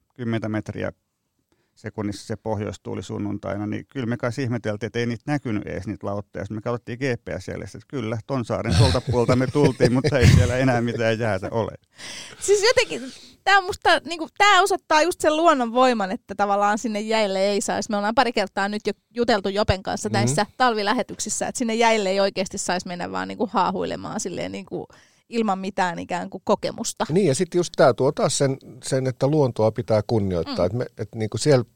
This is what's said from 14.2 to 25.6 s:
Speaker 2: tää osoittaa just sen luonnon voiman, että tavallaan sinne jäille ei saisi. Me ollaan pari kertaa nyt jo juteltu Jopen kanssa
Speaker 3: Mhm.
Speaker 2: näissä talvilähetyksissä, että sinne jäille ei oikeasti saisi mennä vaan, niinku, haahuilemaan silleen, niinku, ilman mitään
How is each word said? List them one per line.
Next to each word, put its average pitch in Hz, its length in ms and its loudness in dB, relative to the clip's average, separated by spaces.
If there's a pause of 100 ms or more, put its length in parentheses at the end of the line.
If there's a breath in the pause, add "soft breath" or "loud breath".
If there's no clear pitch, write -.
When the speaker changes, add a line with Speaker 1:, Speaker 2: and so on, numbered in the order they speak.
Speaker 2:
tää 403 240 6
osoittaa 349 400 2
just 339 200 -2
sen 311 160 2
luonnon 285 360 4
voiman, 233 380 2
että 202 240 -10
tavallaan 202 420 2
sinne 208 220 -4
jäille 214 400 0
ei 196 220 2
saisi. - 300 -4
Me 208 60 -2
ollaan 208 180 -2
pari 247 180 4
kertaa 196 360 -2
nyt 208 180 -6
jo 202 60 -4 (160)
juteltu 220 400 0
Jopen 196 340 0
kanssa - 260 -6
Speaker 3:
Mhm. - 40 -8
Speaker 2:
näissä 156 320 2 (120)
talvilähetyksissä, 214 920 0
että 202 120 -6
sinne 226 160 -2
jäille 226 340 4
ei 196 100 0
oikeasti 196 380 -2
saisi 185 300 -4
mennä 180 240 -8
vaan, 185 160 -4
niinku, 190 240 -4
haahuilemaan 185 680 -2
silleen, 170 320 -6
niinku, - 360 -10 (420 soft breath)
ilman 214 300 -2
mitään 185 400 -2